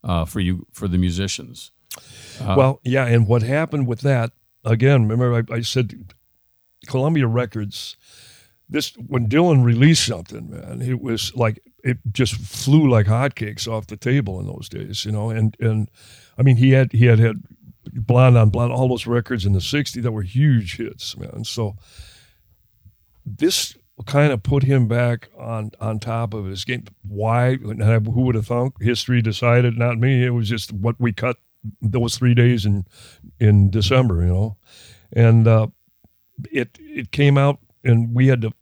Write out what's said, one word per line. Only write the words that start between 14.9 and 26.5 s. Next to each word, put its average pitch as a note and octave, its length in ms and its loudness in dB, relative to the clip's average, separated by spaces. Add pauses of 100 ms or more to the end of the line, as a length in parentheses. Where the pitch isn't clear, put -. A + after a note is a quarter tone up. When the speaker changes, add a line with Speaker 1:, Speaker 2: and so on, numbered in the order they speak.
Speaker 2:
you G#2+ 60 -8
know, G#2+ 180 -6
and, A2 300 -2
and, A2 300 -2 (480)
I A#2 60 -2
mean, C3 140 6
he C3 140 4
had, C3 220 2
he A2+ 120 4
had A2+ 140 6
had A2+ 240 2 (500)
Blonde B2 440 4
on G#2+ 120 6
Blonde, A#2+ 240 -2
all B2+ 140 0
those A#2+ 200 -4
records A#2+ 380 -2
in G2+ 80 2
the F#2 80 0
sixties C3+ 420 -4
that A#2 80 -2
were G#2+ 100 -6
huge A2+ 560 0
hits, - 400 -12
man. - 260 -12
So G#2 320 -6 (1500)
this - 500 -4 (300)
kind C#3+ 260 2
of A2+ 100 -4
put C3+ 220 0
him C3 240 2
back A#2+ 500 -2
on, A2+ 420 -10
on A2 200 -6
top A2+ 340 -6
of G#2 120 -8
his F#2+ 200 -10